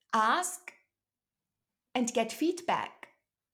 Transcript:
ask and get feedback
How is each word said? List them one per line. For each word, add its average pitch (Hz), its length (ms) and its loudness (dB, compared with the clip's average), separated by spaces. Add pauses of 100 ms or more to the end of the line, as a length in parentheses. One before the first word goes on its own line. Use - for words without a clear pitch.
(120)
ask 240 600 0 (1200)
and 247 200 0
get 226 180 0
feedback - 760 -2 (460)